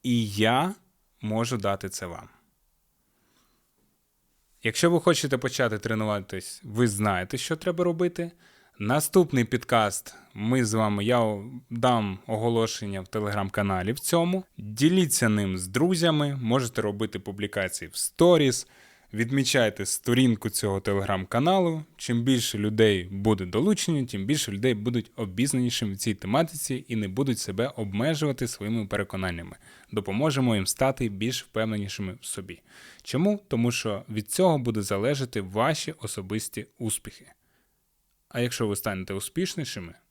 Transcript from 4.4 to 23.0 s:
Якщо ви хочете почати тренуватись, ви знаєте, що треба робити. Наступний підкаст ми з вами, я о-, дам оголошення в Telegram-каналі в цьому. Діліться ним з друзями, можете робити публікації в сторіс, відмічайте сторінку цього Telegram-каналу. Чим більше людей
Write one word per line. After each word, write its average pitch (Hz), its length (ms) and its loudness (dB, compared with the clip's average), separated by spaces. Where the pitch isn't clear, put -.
Якщо 170 280 2
ви 170 80 4
хочете 143 380 2
почати 123 400 0
тренуватись, 104 880 -4
ви 113 240 2
знаєте, 101 500 0
що - 180 -4
треба 175 280 -2
робити. 175 480 -2
Наступний 135 680 4
підкаст 110 680 0
ми 117 320 2
з 107 80 -2
вами, 104 320 2
я 120 140 4
о-, 107 260 0
дам 117 580 2
оголошення 110 720 0
в 92 40 -12
Telegram-каналі 101 840 -2
в 135 80 -4
цьому. 180 440 0
Діліться 135 720 2
ним 98 280 0
з 92 100 -8
друзями, 151 760 2
можете 117 400 0
робити 104 380 -2
публікації 98 760 -6
в - 20 -18
сторіс, 156 720 4
відмічайте 117 720 2
сторінку 120 640 2
цього 98 300 0
Telegram-каналу. 123 1040 0
Чим 117 240 0
більше 120 360 2
людей 104 540 4